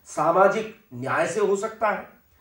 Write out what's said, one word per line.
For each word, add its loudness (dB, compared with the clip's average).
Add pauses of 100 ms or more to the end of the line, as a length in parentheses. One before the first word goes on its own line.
सामाजिक 2
न्याय -2
से -4
हो 2
सकता -4
है, -6 (320)